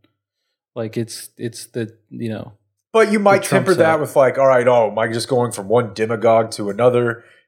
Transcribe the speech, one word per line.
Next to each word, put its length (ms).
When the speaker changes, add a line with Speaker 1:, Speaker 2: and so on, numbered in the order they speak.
Speaker 1:
Like, 220
it's, 400
it's 300
the, 280
you 220
know, 240
Speaker 2:
But 180
you 60
might 240
Speaker 1:
the 60
Trump 180
Speaker 2:
temper 120
that 160
Speaker 1:
side. 60
Speaker 2:
with, 160
like, 220
"All 80
right, 200
oh, 240
am 80
I 100
just 200
going 240
from 160
one 240
demagogue 600
to 180
another? 540